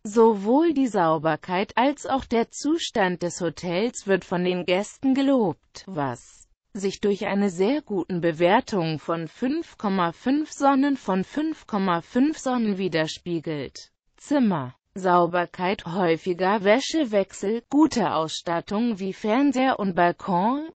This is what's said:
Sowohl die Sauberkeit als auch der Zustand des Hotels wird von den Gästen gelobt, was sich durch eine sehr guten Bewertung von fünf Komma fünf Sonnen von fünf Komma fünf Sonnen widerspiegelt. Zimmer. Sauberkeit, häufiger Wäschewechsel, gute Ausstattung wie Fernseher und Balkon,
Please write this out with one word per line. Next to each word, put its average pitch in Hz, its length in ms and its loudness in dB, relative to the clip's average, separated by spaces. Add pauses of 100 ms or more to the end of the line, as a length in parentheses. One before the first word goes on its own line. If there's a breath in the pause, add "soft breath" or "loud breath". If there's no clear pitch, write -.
Sowohl 226 680 4
die 269 140 2
Sauberkeit 165 880 0
als 277 300 0
auch 262 180 -2
der 226 260 -2
Zustand 220 760 -2
des 175 180 -4
Hotels 180 680 -4
wird 190 160 2
von 180 220 -2
den 180 200 -2
Gästen 202 480 0
gelobt, 262 720 0
was 143 640 -8 (240)
sich 190 300 -6
durch 202 240 0
eine 202 240 0
sehr 196 320 0
guten 180 400 -4
Bewertung 170 760 2
von 165 280 -4
fünf 294 500 -6
Komma 190 360 0
fünf 294 400 -2
Sonnen 277 420 2
von 190 300 -2
fünf 311 420 -6
Komma 190 320 0
fünf 277 380 0
Sonnen 226 400 -2
widerspiegelt. 160 1120 -4 (240)
Zimmer. 185 600 0 (200)
Sauberkeit, 175 880 0
häufiger 180 800 0
Wäschewechsel, 214 1080 0
gute 247 440 2
Ausstattung 175 840 -2
wie 190 120 -6
Fernseher 254 680 2
und 196 160 -2
Balkon, 190 800 0